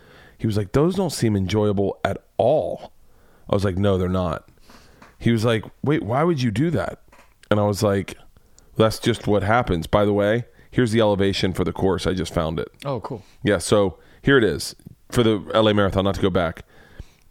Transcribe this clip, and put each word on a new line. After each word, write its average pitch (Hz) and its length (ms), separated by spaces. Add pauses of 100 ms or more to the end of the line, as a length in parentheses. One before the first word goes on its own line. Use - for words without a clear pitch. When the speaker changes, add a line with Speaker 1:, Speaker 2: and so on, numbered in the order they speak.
(380)
Speaker 1:
he - 80
was 107 100
like, 104 160
"Those 165 240
don't 190 140
seem 107 260
enjoyable 101 680
at 98 140 (180)
all." 117 560 (560)
I - 60
was 98 100
like, 95 120
"No, 98 220
they're 92 100
not." 92 400 (720)
He 120 120
was 113 140
like, 113 200 (180)
"Wait, 147 200
why 127 220
would 165 180
you 123 80
do 135 200
that?" 101 300 (500)
And 104 100
I 104 40
was 104 180
like, 98 340 (600)
"That's 110 220
just - 280
what 101 160
happens. 98 440
By 104 180
the 104 80
way, 104 320 (260)
here's 123 220
the 113 80
elevation 98 520
for 90 120
the 90 80
course. 92 340
I 87 80
just 87 200
found 80 240
it." - 100 (160)
Speaker 2:
Oh, 135 160
cool. 107 220 (220)
Speaker 1:
Yeah, 101 140
so 101 400 (240)
here 139 160
it 113 60
is 78 300 (360)
for 123 120
the 110 220 (100)
L 110 140
A 104 60
Marathon, 98 300
not 98 120
to - 60
go 98 80
back. 87 340 (680)